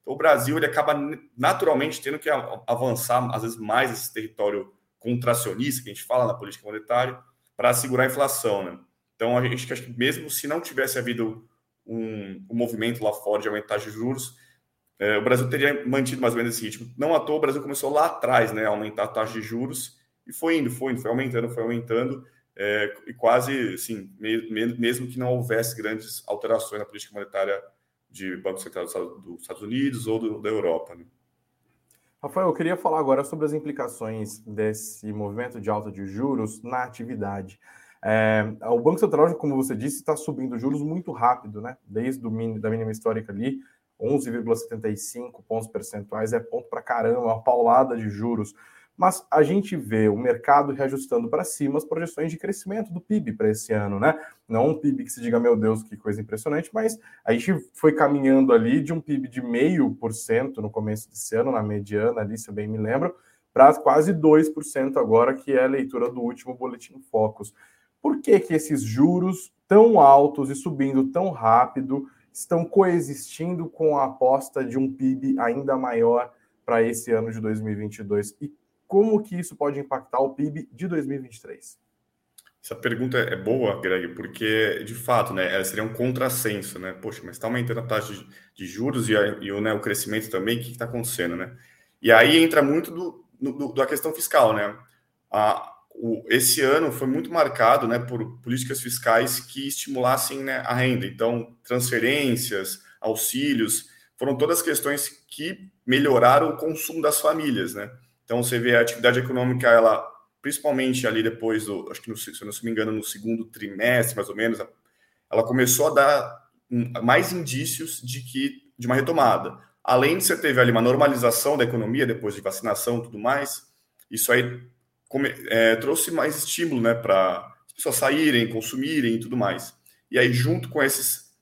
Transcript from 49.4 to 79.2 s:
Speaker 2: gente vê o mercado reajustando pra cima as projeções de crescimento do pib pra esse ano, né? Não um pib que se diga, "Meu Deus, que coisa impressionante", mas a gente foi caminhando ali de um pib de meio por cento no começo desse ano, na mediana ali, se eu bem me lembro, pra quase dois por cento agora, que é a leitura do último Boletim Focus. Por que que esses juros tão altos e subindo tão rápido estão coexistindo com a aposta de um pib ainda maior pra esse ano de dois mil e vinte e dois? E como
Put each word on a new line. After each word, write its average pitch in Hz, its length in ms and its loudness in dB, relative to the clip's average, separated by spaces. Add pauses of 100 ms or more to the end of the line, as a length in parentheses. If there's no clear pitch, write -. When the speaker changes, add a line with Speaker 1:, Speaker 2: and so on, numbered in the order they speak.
Speaker 2:
gente 190 320 0
vê 110 340 2
o 104 80 4
mercado 139 560 2
reajustando 135 560 -2
pra 113 140 0
cima 139 360 -2
as 151 60 -4
projeções 165 460 -4
de 165 80 -10
crescimento 196 540 -8
do 170 80 -8
pib 175 320 -2
pra 107 180 0
esse 107 220 -4
ano, 101 260 -2
né? - 180 2 (300)
Não 117 220 2
um 156 100 0
pib 143 240 -2
que - 80 -12
se - 100 -12
diga, 117 200 0
"Meu 120 160 4
Deus, 110 260 0
que 110 140 -16
coisa 107 240 -6
impressionante", 127 520 -6
mas 220 240 -2 (280)
a - 80 2
gente 170 260 0 (140)
foi 156 200 4
caminhando 135 600 6
ali 117 300 6
de 151 100 -4
um 165 80 -2
pib 135 260 -4
de 123 160 -8
meio 123 540 2
por 113 160 -4
cento 117 500 -2
no 104 80 -6
começo 107 380 -4
desse - 260 -10
ano, 120 160 2
na 117 120 0
mediana 104 580 -2
ali, 107 180 -6
se 113 120 -14
eu 101 40 -12
bem 104 140 -6
me 110 100 -6
lembro, 127 380 -2 (360)
pra 135 220 10
quase 151 380 4
dois 156 360 6
por 151 140 -8
cento 135 360 -2
agora, 120 360 4
que 135 180 -6
é 127 120 4
a 131 40 2
leitura 123 400 -2
do 123 120 -8
último 127 340 -6
Boletim 123 460 -12 (100)
Focus. 110 420 0 (480)
Por - 200 -2
que 214 180 8
que 180 160 0
esses 151 260 0
juros 175 720 2 (140)
tão 220 320 10
altos 143 520 8
e 135 40 -4
subindo 135 560 0
tão 185 200 0
rápido 131 760 2 (260)
estão 170 320 -2
coexistindo 170 1040 0
com 151 300 0
a 135 60 2
aposta 135 600 0
de 120 140 -4
um 135 140 0
pib 135 480 0
ainda 135 360 0
maior 120 560 0 (320)
pra 117 160 2
esse 117 300 -2
ano 113 220 0
de 110 80 -8
dois 110 200 -2
mil 110 120 -4
e 104 40 -4
vinte 104 220 -10
e 110 60 -12
dois? 101 360 -2
E 147 120 -10 (340)
como 214 360 4